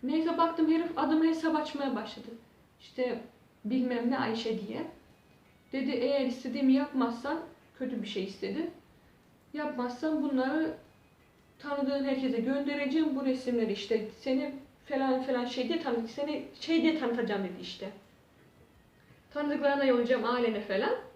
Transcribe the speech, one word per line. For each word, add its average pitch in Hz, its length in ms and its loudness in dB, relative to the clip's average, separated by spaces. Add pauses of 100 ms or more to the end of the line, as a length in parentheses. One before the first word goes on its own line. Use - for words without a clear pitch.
Neyse 320 360 0
baktım 330 340 4
herif 330 260 2
adama 311 260 4
hesap 320 320 2
açmaya 285 400 -2
başladı. - 320 -8 (520)
İşte 247 400 -4 (440)
bilmem 240 460 2
ne 277 80 0
Ayşe 220 480 -2
diye. 254 160 -8 (920)
Dedi, 269 180 -2
"Eğer 269 360 2
istediğimi 262 460 2
yapmazsan," 277 680 0 (380)
kötü 226 240 -4
bir 196 40 -6
şey 190 180 -4
istedi. 240 460 -4 (840)
"Yapmazsan 294 680 -2
bunları 277 520 0 (840)
tanıdığın 277 460 -2
herkese 254 340 0
göndereceğim. 285 800 0
Bu 269 80 -2
resimleri 240 480 0
işte 208 360 -2 (120)
seni 269 340 0 (300)
falan 262 380 2
falan 247 220 0
şey 240 240 -4
diye 330 140 0
tanı-, 233 260 -2
seni 285 360 -4 (160)
şey 330 220 2
diye 320 160 4
tanıtacağım." 220 460 0
dedi 180 160 -8
işte. 196 300 -10 (1400)
"Tanıdıklarına 285 540 2
yollayacağım, 240 400 4
ailene 233 360 2
falan. 226 340 0 (220)